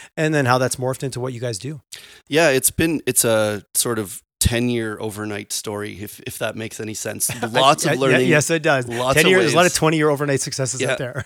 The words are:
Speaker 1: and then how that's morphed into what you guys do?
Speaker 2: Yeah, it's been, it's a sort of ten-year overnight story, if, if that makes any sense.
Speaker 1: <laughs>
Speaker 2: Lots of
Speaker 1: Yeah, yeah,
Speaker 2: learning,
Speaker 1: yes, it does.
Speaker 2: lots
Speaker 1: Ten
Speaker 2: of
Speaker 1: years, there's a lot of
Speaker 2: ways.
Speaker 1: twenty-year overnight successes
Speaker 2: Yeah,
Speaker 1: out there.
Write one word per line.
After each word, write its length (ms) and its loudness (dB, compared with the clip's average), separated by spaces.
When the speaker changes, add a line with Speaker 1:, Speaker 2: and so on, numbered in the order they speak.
Speaker 1:
and 160 2
then 120 4
how 120 4
that's 180 0
morphed 280 -4
into 180 -8
what 100 -6
you 80 -12
guys 180 -6
do? 220 -12
Speaker 2:
Yeah, 220 4
it's 220 2
been, 340 0
it's 180 0
a 400 2
sort 260 -2
of 220 -8
ten-year 600 0
overnight 520 -8
story, 520 -8
if, 160 -16
if 180 -12
that 180 -6
makes 240 -10
any 140 -8
sense. 340 -6
Speaker 1:
<laughs> 100 -4
Speaker 2:
Lots 340 4
of 40 0
Speaker 1:
Yeah, 60 2
yeah, 40 -2
Speaker 2:
learning, 300 4
Speaker 1:
yes, 220 2
it 100 0
does. 260 2
Speaker 2:
lots 280 0
Speaker 1:
Ten 100 6
Speaker 2:
of 60 6
Speaker 1:
years, 100 6
there's 120 2
a 20 0
lot 60 6
of 100 4
Speaker 2:
ways. 20 0
Speaker 1:
twenty-year 360 2
overnight 320 0
successes 380 -4
Speaker 2:
Yeah, 120 0
Speaker 1:
out 80 -2
there. 260 -6